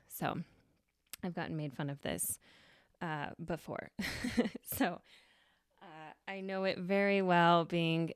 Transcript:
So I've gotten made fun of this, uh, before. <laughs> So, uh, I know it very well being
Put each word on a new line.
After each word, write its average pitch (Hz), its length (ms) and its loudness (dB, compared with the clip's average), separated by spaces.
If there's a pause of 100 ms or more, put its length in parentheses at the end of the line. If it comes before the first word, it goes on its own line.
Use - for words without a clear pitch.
So - 320 -4 (840)
I've 175 120 -6
gotten 165 200 -4
made 151 200 -6
fun 143 160 -4
of 143 100 -10
this, - 380 -4 (640)
uh, 156 260 -4 (180)
before. - 460 -6 (380)
<laughs> - 340 0
So, - 360 -2 (840)
uh, 156 320 -16 (140)
I 196 140 -8
know 190 220 -4
it 190 160 0
very 196 420 4
well 170 440 8
being 165 500 2